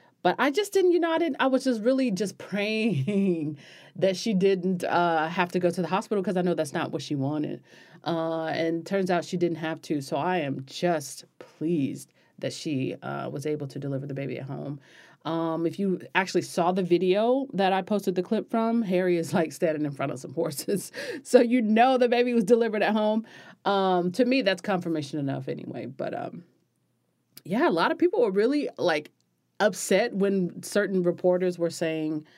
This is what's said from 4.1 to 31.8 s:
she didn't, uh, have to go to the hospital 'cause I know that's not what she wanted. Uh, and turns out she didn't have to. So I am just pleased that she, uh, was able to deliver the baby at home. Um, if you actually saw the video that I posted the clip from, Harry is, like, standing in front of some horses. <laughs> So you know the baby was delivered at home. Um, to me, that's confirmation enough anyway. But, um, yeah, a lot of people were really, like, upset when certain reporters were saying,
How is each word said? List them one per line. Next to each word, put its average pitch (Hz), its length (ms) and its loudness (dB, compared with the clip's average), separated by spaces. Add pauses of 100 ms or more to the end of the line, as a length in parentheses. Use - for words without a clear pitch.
she 220 160 -2
didn't, 190 500 2
uh, 165 460 2
have 175 240 -2
to 185 60 0
go 175 100 2
to 175 140 -2
the 165 60 -2
hospital 196 360 -2
'cause 190 140 -2
I - 20 2
know 175 140 2
that's 156 180 -2
not 147 200 -4
what 156 100 -4
she - 120 -6
wanted. 143 460 -2 (440)
Uh, 165 420 -4
and 165 400 -2
turns 190 240 0
out 170 160 0
she 185 100 -4
didn't 170 220 0
have 160 240 -6
to. 151 180 -2
So 139 160 -4
I 180 220 0
am 139 260 -4
just 160 600 -4 (120)
pleased 151 720 -4 (280)
that 135 160 -4
she, 131 480 -4
uh, 139 260 -6
was 147 160 -8
able 151 220 -4
to 139 120 -10
deliver 139 280 -6
the 143 80 -8
baby 131 240 -8
at - 80 -10
home. 147 340 -10 (460)
Um, 165 400 0
if 156 120 -4
you 190 220 2 (140)
actually 180 280 2
saw 175 300 0
the 190 100 0
video 190 680 2
that 185 220 2
I 190 80 0
posted 202 320 0
the 180 80 -2
clip - 280 -2
from, 226 300 0
Harry 180 380 2
is, 151 160 -2
like, 160 180 2
standing 156 320 0
in 147 80 -2
front 139 180 -4
of - 80 -8
some 135 140 -14
horses. 160 580 -4 (180)
<laughs> 349 140 -8
So - 180 6
you 247 200 4
know 226 380 4
the 247 100 4
baby 247 240 2
was 233 120 4
delivered 220 380 4
at 190 120 2
home. 220 320 0 (400)
Um, 185 460 2
to 247 120 2
me, 254 160 2
that's 190 220 0
confirmation 165 560 -2
enough 139 300 -4
anyway. - 380 -8
But, - 280 -8
um, - 300 -10 (1000)
yeah, 233 240 2
a - 20 2
lot 196 220 2
of 320 60 -8
people 349 240 2
were 202 80 2
really, 233 480 2
like, 156 320 0 (500)
upset 208 520 2
when 190 500 0
certain 202 420 0
reporters 180 540 2
were 170 120 0
saying, 156 560 -4 (120)